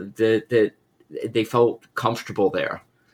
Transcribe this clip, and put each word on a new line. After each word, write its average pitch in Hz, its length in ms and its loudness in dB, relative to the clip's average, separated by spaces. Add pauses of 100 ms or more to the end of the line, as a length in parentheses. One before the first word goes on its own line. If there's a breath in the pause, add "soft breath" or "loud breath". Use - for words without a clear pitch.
(160)
that, 110 320 2
that 113 240 2 (380)
they 113 340 -4
felt 120 420 2 (100)
comfortable 107 540 -2
there. 85 320 -4 (320)